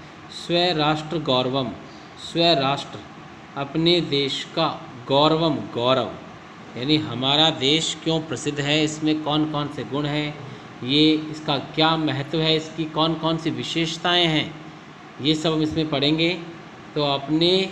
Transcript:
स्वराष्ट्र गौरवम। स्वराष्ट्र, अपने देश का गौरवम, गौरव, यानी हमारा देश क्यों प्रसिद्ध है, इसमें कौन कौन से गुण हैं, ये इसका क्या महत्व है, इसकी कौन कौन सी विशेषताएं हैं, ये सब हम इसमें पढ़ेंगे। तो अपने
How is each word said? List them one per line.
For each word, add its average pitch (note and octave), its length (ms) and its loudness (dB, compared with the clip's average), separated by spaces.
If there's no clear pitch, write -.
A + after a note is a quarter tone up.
स्वराष्ट्र D#3+ 840 0
गौरवम। B2+ 480 2
स्वराष्ट्र, C#3 760 0
अपने D#3+ 460 2
देश C#3 380 0
का D#3+ 140 2
गौरवम, D#3 460 6
गौरव, A#2+ 360 2
यानी C3+ 220 2
हमारा C3+ 520 2
देश C#3+ 520 2
क्यों D#3+ 180 2
प्रसिद्ध C#3+ 380 -4
है, D3 240 2
इसमें D#3 400 0
कौन D3+ 280 2
कौन D3 160 -2
से C3 180 -8
गुण C3+ 200 -2
हैं, D3 280 -2
ये D3+ 280 6
इसका - 260 -2
क्या D#3+ 280 2
महत्व C#3+ 420 -2
है, D#3+ 160 2
इसकी D#3 320 -4
कौन D#3+ 280 0
कौन D#3+ 220 0
सी D#3+ 140 -4
विशेषताएं E3 760 0
हैं, D3+ 280 0
ये D3+ 140 2
सब D#3+ 180 0
हम D#3 80 2
इसमें D#3 280 0
पढ़ेंगे। D3+ 400 2
तो D3 100 0
अपने D3 440 2